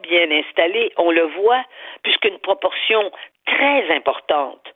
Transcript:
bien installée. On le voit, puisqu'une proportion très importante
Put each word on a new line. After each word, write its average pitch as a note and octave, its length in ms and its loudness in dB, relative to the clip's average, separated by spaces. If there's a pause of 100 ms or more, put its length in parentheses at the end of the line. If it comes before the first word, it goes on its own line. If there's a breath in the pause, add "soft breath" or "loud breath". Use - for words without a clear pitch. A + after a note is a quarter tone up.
bien E3+ 260 0
installée. F3 680 0
On E3+ 140 2
le E3 120 4
voit, G#3 400 0 (400 loud breath)
puisqu'une - 360 0
proportion G3 720 -2 (340 loud breath)
très C#4 500 0
importante C#3 680 -2 (140)